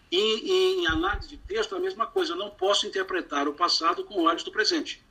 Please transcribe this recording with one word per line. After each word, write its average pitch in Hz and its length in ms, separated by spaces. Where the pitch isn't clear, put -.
E, 370 680
em 339 40
análise 320 420
de 294 100
texto, - 360
a 359 60
mesma - 260
coisa. 175 280
Eu - 20
não 202 140
posso 202 360
interpretar 175 640
o 143 60
passado 170 500
com 196 200
olhos 165 180
do 185 100
presente, 180 580